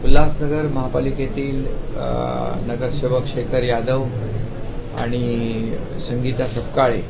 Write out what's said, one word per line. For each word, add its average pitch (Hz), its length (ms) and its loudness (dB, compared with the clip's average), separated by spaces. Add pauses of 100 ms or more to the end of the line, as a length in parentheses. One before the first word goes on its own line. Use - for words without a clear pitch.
उल्हासनगर 151 640 8
महापालिकेतील, 135 960 -2 (300)
अ, 127 120 -4 (580)
नगरसेवक 123 600 -2
शेखर 123 360 -2
यादव 120 420 0 (920)
आणि 120 240 -2 (880)
संगीता 127 380 -2
सपकाळे 120 640 0